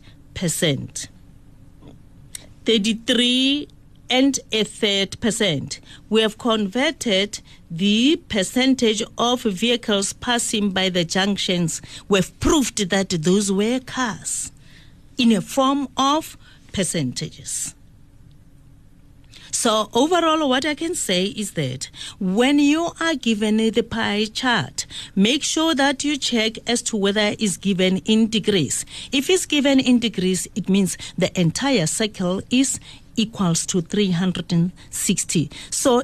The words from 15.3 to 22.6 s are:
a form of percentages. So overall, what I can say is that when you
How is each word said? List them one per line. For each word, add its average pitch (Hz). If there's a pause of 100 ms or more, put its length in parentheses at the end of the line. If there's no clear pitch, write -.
a 190
form 269
of 277 (380)
percentages. - (1800)
So 214
overall, 320
what 262
I 302
can 330
say 185
is 202
that 131 (300)
when 233
you 302 (100)